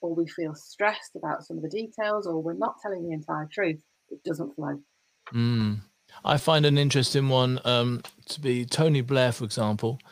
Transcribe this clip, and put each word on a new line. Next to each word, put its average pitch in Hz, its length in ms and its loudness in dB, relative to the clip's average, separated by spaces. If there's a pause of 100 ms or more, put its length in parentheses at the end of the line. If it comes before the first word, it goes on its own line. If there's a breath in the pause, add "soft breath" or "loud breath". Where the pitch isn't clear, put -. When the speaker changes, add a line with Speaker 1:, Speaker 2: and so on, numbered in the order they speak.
Speaker 1:
or 170 140 -4
we 165 120 0
feel 156 280 -6
stressed - 600 -4
about 156 280 -6
some 170 140 -12
of 156 60 -6
the 160 60 -6
details, 214 560 -4
or 160 160 -2
we're 165 120 -4
not 208 280 -4
telling 190 220 -6
the 170 100 -6
entire 156 380 -6
truth, 165 320 -2 (260)
it - 140 -16
doesn't 160 320 -6
flow. 143 240 -6 (540)
Speaker 2:
Mm. 117 480 0 (420 loud breath)
I 147 140 2
find 151 280 4
an 143 120 6
interesting 139 520 2
one, 127 360 4
um, 120 360 2 (260)
to - 120 -10
be 123 260 -2
Tony 151 360 4
Blair, 127 320 2
for - 100 -6
example. 110 560 0 (120)